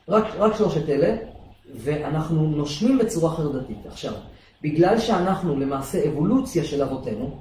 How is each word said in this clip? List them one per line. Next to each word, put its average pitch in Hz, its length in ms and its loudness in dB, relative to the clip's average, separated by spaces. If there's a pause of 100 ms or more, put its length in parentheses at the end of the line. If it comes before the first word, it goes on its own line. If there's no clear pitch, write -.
רק, 214 160 4 (140)
רק 214 180 4
שלושת 160 320 0
אלה, 165 280 2 (580)
ואנחנו 151 720 -2
נושמים 156 520 2
בצורה 165 380 0
חרדתית. 131 500 -4
עכשיו, - 280 -10 (500)
בגלל 170 340 4
שאנחנו 185 580 0
למעשה 135 520 -2
אבולוציה 175 560 0
של 143 180 -2
אבותינו, 123 580 -6